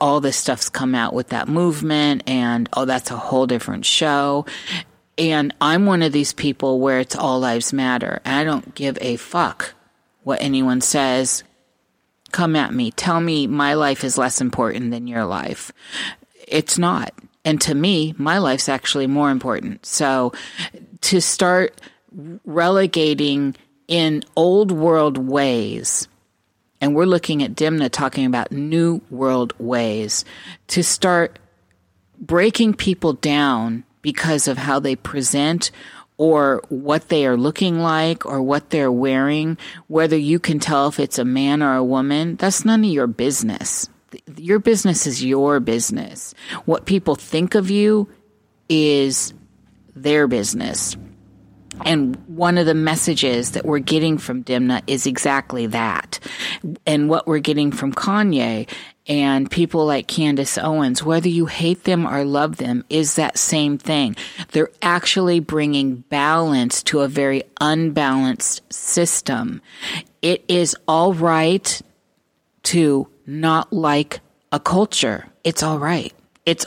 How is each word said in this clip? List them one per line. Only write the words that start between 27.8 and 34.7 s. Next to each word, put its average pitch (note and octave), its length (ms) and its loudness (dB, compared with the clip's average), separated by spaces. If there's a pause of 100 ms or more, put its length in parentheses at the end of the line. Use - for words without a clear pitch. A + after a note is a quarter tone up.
talking C#3 340 -2
about B2+ 280 0
new D#3+ 480 0 (100)
world B2+ 480 0
ways, A2+ 640 -2 (440)
to F3 160 0
start F3 540 2 (800)
breaking G#3 560 2
people E3+ 400 0
down B2+ 680 0 (180)
because D3 460 -2
of C3 120 -2
how C3+ 200 -2